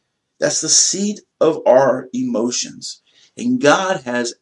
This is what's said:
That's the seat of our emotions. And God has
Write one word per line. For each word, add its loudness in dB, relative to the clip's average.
That's -2
the -4
seat 0
of 0
our 4
emotions. -6
And 2
God 2
has -4